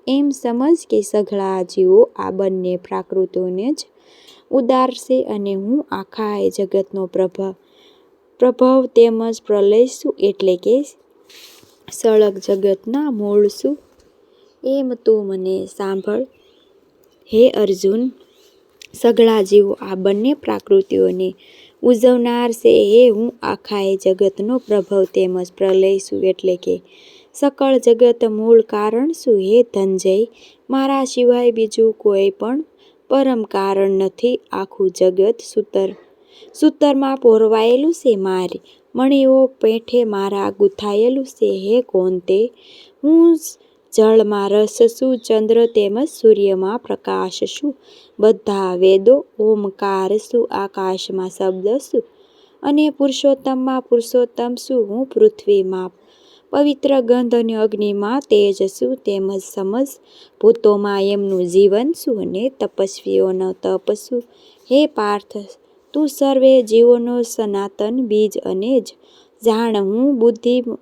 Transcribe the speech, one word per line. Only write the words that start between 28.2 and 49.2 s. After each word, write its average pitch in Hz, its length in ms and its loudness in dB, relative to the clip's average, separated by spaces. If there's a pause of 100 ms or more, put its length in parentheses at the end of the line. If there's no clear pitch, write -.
મૂળ 220 360 4
કારણ 220 500 -2
છું. 240 280 0
હે 214 240 2
ધનંજય, 190 640 -2 (420)
મારા 269 360 0
સિવાય 247 460 2
બીજું 220 420 0
કોઈ 196 360 0
પણ 247 340 -6 (460)
પરમ 262 340 0
કારણ 196 460 -2
નથી. 196 500 -2 (120)
આખું 190 380 -4
જગત 185 460 0 (180)
સૂતર, 196 420 -4 (580)
સૂતરમાં 269 640 0
પોરવાયેલું 226 760 2
છે. 240 220 0
મારી 185 460 -4 (340)
મણીઓ 262 500 4
પેઠે 226 580 -2
મારા 202 480 -4
ગૂંથાયેલું 208 760 -2
છે. 220 260 -4
હે 202 300 -2
કોંતે, 190 680 -2 (520)
હું 330 340 4 (560)
જળમાં 214 560 2
રસ 208 320 0
છું, 247 360 0
ચંદ્ર 226 480 0
તેમજ 226 420 -2
સૂર્યમાં 202 720 2
પ્રકાશ 190 640 -6
છું. 277 320 -6 (440)
બધા 196 560 0
વેદો 196 500 4 (140)